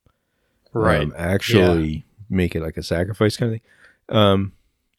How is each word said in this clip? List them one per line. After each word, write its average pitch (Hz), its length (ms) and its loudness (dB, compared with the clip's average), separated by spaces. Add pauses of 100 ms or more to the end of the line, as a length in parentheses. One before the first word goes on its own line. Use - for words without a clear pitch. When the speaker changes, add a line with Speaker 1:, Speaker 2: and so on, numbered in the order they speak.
(760)
Speaker 1:
Right. 110 280 0
Speaker 2:
um, 73 140 -6
actually 87 720 2
Speaker 1:
Yeah. 78 100 -6 (280)
Speaker 2:
make 92 260 -2
it 82 60 -6
like 80 160 -10
a 80 60 -10
sacrifice 95 560 -2
kind 117 160 -2
of 113 60 -10
thing. - 560 -10
Um, 98 360 2 (460)